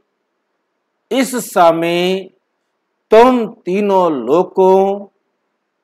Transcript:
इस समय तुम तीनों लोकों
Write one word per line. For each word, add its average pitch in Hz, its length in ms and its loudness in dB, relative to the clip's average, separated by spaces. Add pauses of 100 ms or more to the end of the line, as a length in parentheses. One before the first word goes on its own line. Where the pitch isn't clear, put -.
(1120)
इस 254 240 -4
समय 175 880 -2 (840)
तुम 233 440 4
तीनों 190 580 -2
लोकों 185 960 0 (760)